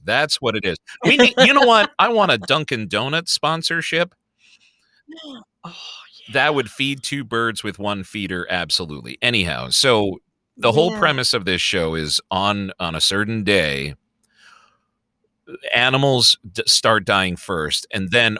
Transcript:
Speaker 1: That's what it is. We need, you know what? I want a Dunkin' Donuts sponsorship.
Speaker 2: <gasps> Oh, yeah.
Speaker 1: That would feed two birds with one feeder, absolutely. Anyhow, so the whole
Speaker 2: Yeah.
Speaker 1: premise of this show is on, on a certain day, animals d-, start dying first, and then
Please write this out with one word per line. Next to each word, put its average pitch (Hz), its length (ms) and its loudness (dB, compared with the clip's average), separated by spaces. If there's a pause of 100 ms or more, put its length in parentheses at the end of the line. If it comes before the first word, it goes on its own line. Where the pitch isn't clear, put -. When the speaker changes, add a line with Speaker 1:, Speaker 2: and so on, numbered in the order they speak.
Speaker 1:
That's 135 360 0
what 113 160 -2
it 104 80 -4
is. 87 120 -2 (280)
We 262 120 4
need, 254 220 4
you 262 140 6
know 277 140 4
what? 220 320 4
I 196 100 4
want 220 240 2
a 117 60 2
Dunkin' 123 500 -2
Donuts 139 440 -2
sponsorship. 165 840 -2 (920)
Speaker 2:
<gasps> 294 360 -18 (200)
Oh, 175 80 -16 (560)
yeah. 113 40 -16
Speaker 1:
That 143 220 2
would 123 160 -2
feed 135 320 -4
two 143 220 -6
birds 113 400 -2
with 101 140 -6
one 101 260 -4
feeder, 90 460 -6
absolutely. 76 720 -4
Anyhow, 82 480 0
so 104 480 2 (380)
the 123 160 2
whole 160 200 4
Speaker 2:
Yeah. 214 60 -8
Speaker 1:
premise 147 360 0
of 104 100 -2
this 90 160 0
show 82 340 0
is 78 260 -2 (100)
on, 98 500 0
on 85 140 -4
a 78 60 -6
certain 107 440 -2
day, 73 500 0 (1800)
animals 131 640 4 (160)
d-, - 140 -4
start 110 380 4
dying 95 320 2
first, 80 540 -4
and 95 200 -4
then 113 300 2